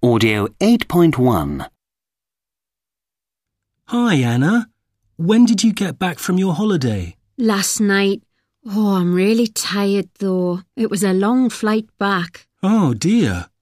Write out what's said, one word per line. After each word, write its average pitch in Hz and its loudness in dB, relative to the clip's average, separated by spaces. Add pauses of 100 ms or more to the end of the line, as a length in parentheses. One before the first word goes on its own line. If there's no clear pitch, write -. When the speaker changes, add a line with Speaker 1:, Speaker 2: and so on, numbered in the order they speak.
Speaker 1:
Audio 110 2 (140)
eight 226 2
point 170 2
one. 78 0 (2250)
Speaker 2:
Hi, 233 0
Anna. 139 0 (460)
When 220 4
did 220 0
you 226 4
get - -4
back 185 -4
from 180 -2
your 190 0
holiday? 127 -2 (200)
Speaker 3:
Last 214 -2
night. 196 0 (420)
Oh, 208 0
I'm 175 0
really 220 0
tired, 202 -4 (120)
though. 185 -2 (160)
It 220 -2
was 196 -4
a 196 0
long 226 0
flight 220 -4 (100)
back. 190 -4 (160)
Speaker 2:
Oh, 190 2
dear. 117 0 (140)